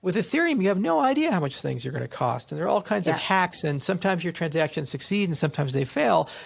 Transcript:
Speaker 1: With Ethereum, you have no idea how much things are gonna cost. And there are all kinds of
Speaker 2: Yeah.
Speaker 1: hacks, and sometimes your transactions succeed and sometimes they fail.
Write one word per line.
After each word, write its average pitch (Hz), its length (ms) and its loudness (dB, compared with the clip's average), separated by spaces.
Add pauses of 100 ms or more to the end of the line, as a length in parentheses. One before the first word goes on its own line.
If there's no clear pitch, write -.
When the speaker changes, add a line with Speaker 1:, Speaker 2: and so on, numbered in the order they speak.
Speaker 1:
With 185 140 -2
Ethereum, 285 440 2
you 190 80 4
have 190 100 2
no 311 220 2
idea 277 320 4
how 180 80 2
much 139 220 -2
things 131 240 -4
are 131 60 -4
gonna 123 140 -4
cost. 123 460 -2
And 151 60 -6
there 170 80 -2
are - 20 0
all 208 140 2
kinds 190 260 -2
of 160 60 2
Speaker 2:
Yeah. 156 60 -4
Speaker 1:
hacks, 185 440 0
and 143 180 -2
sometimes 185 400 0
your 170 120 -4
transactions 156 560 -2
succeed 196 400 -2
and 147 60 0
sometimes 147 360 0
they 135 140 0
fail. 185 420 2 (180)